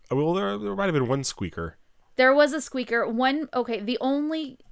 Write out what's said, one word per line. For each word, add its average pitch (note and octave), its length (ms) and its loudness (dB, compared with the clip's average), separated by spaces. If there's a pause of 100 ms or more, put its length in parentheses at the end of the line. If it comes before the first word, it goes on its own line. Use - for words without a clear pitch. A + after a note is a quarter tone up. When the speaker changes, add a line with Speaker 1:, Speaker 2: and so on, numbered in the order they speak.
(120)
Speaker 1:
well, D3+ 240 2
there, G3+ 240 -2
there G3+ 160 -4
might G3 100 -2
have F3+ 80 0
been C3 140 2
one C3+ 160 0
squeaker. E2+ 540 -6 (400)
Speaker 2:
There C4 180 6
was D4 180 6
a D#4 80 -4
squeaker. A#3+ 460 -2
One, C4 480 0
okay, A#3+ 240 -2
the A3 200 -2
only C#4+ 600 -2 (120)